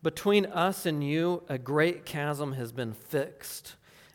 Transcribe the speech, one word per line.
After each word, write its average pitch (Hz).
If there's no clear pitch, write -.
between 196
us 185
and 151
you 165
a 135
great 151
chasm 147
has 120
been 113
fixed, -